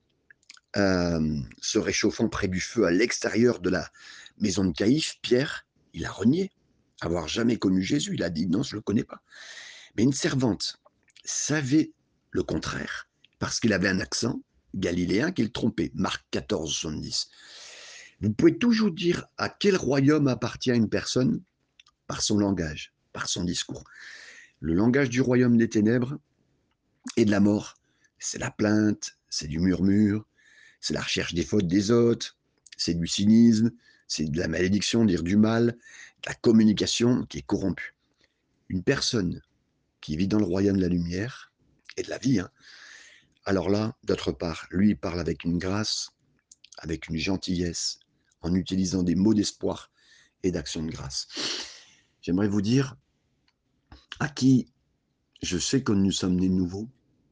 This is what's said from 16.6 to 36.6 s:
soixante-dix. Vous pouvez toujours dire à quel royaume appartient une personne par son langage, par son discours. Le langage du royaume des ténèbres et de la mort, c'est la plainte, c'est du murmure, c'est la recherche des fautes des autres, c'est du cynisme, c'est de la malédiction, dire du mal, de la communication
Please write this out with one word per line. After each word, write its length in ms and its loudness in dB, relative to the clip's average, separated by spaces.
soixante-dix. 580 -6
Vous 100 0
pouvez 260 4
toujours 340 2
dire 340 -2
à 120 -2
quel 280 0
royaume 500 2
appartient 440 -2
une 180 2
personne 520 0
par 160 -8
son 160 0
langage, 560 -2
par 140 -10
son 160 -4
discours. 400 -6
Le 160 -2
langage 340 2
du 120 0
royaume 360 4
des 120 4
ténèbres 500 2
et 80 4
de 60 4
la 80 2
mort, 340 2
c'est 180 -8
la 140 -6
plainte, 680 0
c'est 200 -8
du 120 -4
murmure, 680 2
c'est 120 -6
la 80 -4
recherche 320 -4
des 100 0
fautes 220 0
des 240 2
autres, 480 2
c'est 160 -2
du 140 -2
cynisme, 640 6
c'est 180 -4
de 120 -4
la 100 -2
malédiction, 560 2
dire 200 2
du 140 2
mal, 340 4
de 560 -18
la 80 -10
communication 920 4